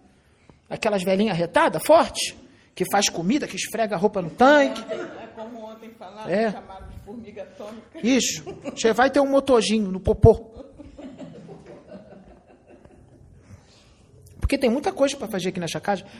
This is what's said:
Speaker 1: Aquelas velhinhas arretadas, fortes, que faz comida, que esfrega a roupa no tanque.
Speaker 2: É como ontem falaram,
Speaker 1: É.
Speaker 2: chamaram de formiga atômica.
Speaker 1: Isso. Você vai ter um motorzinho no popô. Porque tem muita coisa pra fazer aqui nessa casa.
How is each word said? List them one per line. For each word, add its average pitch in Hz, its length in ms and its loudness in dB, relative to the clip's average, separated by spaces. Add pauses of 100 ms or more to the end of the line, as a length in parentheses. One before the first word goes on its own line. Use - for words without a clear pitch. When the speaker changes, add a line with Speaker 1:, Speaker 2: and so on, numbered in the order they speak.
(680)
Speaker 1:
Aquelas 202 340 -2
velhinhas 196 320 2
arretadas, 170 500 0
fortes, - 500 4 (380)
que - 180 -6
faz - 180 2
comida, 185 380 -2
que - 80 -14
esfrega 208 400 -4
a 170 40 -4
roupa 202 220 0
no 165 100 -8
tanque. 269 500 4 (100)
Speaker 2:
É - 440 -10
como 226 280 -14
ontem 220 280 -18
falaram, 202 400 -12
Speaker 1:
É. 214 200 0
Speaker 2:
chamaram 190 380 -16
de - 160 -18
formiga 208 380 -16
atômica. 220 600 -18
Speaker 1:
Isso. - 380 2 (280)
Você - 200 0
vai 247 200 2
ter 285 80 2
um 277 100 2
motorzinho 220 600 2
no 185 80 -6
popô. - 520 6 (4000)
Porque - 180 0
tem 254 120 2
muita 294 220 0
coisa 277 240 0
pra 226 120 -10
fazer 185 220 -4
aqui 180 100 -6
nessa 160 200 -6
casa. 202 260 -4 (140)